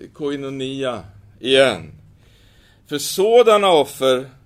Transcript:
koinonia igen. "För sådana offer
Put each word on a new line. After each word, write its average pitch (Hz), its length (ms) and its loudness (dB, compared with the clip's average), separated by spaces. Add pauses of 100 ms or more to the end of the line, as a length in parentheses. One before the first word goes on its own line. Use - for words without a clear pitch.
(140)
koinonia 135 880 -8 (360)
igen. 120 520 0 (960)
"För 147 100 -8
sådana 214 720 2
offer 135 600 0 (160)